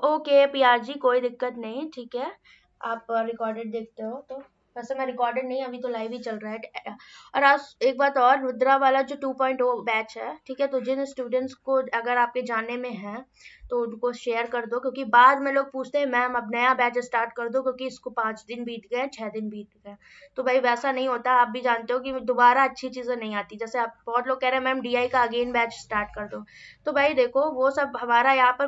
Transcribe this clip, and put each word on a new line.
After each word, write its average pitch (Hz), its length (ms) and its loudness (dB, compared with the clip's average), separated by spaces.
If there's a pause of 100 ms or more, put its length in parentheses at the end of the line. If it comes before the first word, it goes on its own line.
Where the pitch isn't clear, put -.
ओके 294 400 6
पीआर 254 320 4
जी, 240 140 -10
कोई 254 280 2
दिक्कत 247 360 -4
नहीं, 240 340 -8
ठीक 240 240 -12
है। 277 160 -6 (500)
आप 226 300 -6
रिकॉर्डेड 226 600 -4
देखते 226 320 -10
हो 247 260 -10
तो, 269 140 -12 (320)
वैसे 240 200 -8
मैं 262 100 -4
रिकॉर्डेड 247 420 -2
नहीं, 262 160 -4
अभी 247 160 -10
तो 254 80 -8
लाइव 226 240 -4
ही 247 80 -8
चल 220 180 -8
रहा 214 140 -10
है। 220 440 -12 (400)
और 277 80 2
आज 285 380 4
एक 247 160 2
बात 277 200 2
और, 262 240 6
रुद्रा 254 360 2
वाला 269 240 4
जो 269 140 -4
टू 277 180 -4
पॉइंट 262 280 0
ओ 247 200 0
बैच 220 360 -4
है, 233 180 -8 (120)
ठीक 269 140 -4
है, 277 60 2
तो 269 120 0
जिन 262 260 -2
स्टूडेंट्स 254 500 -4
को 269 200 -2 (200)
अगर 240 220 0
आपके 240 240 0
जानने 233 360 -4
में 254 140 -8
है 208 340 -10 (440)
तो 240 120 -2
उनको 233 320 -4
शेयर 233 340 -4
कर 233 180 -4
दो, 240 140 -4
क्योंकि 262 260 -6
बाद 254 360 8
में 277 100 -2
लोग 277 200 0
पूछते 262 280 -4
हैं, 285 60 0
"मैम 247 300 0
अब 220 180 -4
नया 247 200 4
बैच 240 240 0
स्टार्ट 233 360 -2
कर 233 160 -6
दो, 262 120 -2
क्योंकि 254 260 -4
इसको - 220 -12
पाँच 220 380 -4
दिन 240 160 -10
बीत 233 300 -10
गए, 254 140 -2
छह 226 220 -8
दिन 214 200 -8
बीत 208 200 -14 (180)
गए।" 202 80 -18 (420)
तो 254 60 -2
भाई 262 160 4
वैसा 247 320 0
नहीं 262 160 -2
होता, 247 240 0
आप 247 160 6
भी 240 140 -6
जानते 233 320 0
हो 254 60 0
कि 262 120 -8 (140)
दोबारा 247 380 6
अच्छी 262 260 -4
चीजें 247 260 -6
नहीं 214 200 -8
आती। 202 220 -8
जैसे 226 220 -6
आप, 226 260 -4
बहुत 240 220 -2
लोग 262 140 -2
कह 254 80 2
रहे 262 80 0
हैं, 262 80 -2
"मैम 262 160 0
डीआई 247 260 0
का 254 160 2
अगेन 240 280 -2
बैच 233 240 0
स्टार्ट 208 400 -6
कर 208 120 -8
दो।" 214 160 -12 (420)
तो 302 60 -2
भाई 285 220 2
देखो, 262 380 2
वो 262 200 2
सब 277 260 -2
हमारा 240 360 4
यहाँ 254 260 4
पर 285 80 0